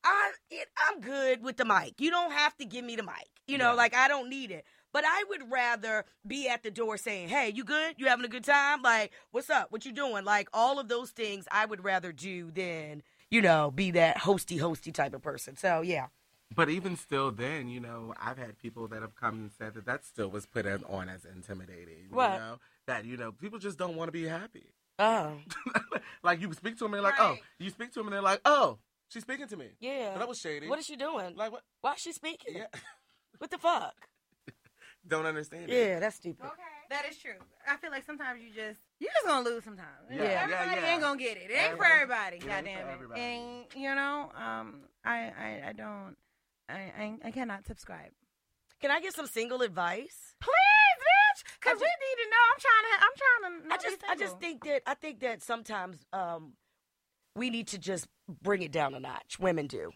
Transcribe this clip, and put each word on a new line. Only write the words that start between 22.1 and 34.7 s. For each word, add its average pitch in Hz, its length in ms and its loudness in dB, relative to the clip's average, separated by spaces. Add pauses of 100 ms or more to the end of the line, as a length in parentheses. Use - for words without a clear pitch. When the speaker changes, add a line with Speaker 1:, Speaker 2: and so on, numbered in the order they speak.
Speaker 1:
What? 240 200 4
Speaker 2:
You 190 80 -2
know? 113 200 -10 (280)
That, 120 160 -4
you 120 140 -10
know, 113 160 -8
people 208 260 -12
just 190 180 -8
don't 170 200 -4
wanna 160 160 -6
be 165 100 -6
happy. 165 480 -10 (260)
Speaker 1:
Oh. 185 420 2 (260)
Speaker 2:
<laughs> - 580 -4
Like, 175 180 2
you 185 120 -6
speak 226 260 -8
to 233 60 -4
'em 208 80 -4
and - 20 -4
they're 202 60 -2 (100)
like, - 80 0
"Oh." 202 120 6
Speaker 3:
Right. 127 120 -6 (160)
Speaker 2:
You 180 100 -8
speak 233 260 -12
to 247 40 -6
'em 214 80 -6
and 202 60 -6
they're 196 80 -2
like, 196 240 4
"Oh, 247 340 6 (300)
she's 226 140 -12
speaking 262 260 -8
to 208 80 -10
me." 127 140 -14 (100)
Speaker 1:
Yeah. 240 320 -4
Speaker 2:
But 185 60 -6
that 233 100 -2
was 247 100 -10
shady. 151 300 -8
Speaker 1:
What 294 100 -2
is 311 60 -10
she 302 100 -12
doing? 240 400 -6
Speaker 2:
Like, 214 160 -4
what? 240 120 -14 (180)
Speaker 1:
Why 269 140 0
is - 40 -14
she 339 140 -10
speaking? 320 420 -10
Speaker 2:
Yeah. 214 180 -10
<laughs> - 60 -14 (600)
Speaker 1:
What - 120 -10
the 349 60 -8
fuck? 330 360 0 (1120)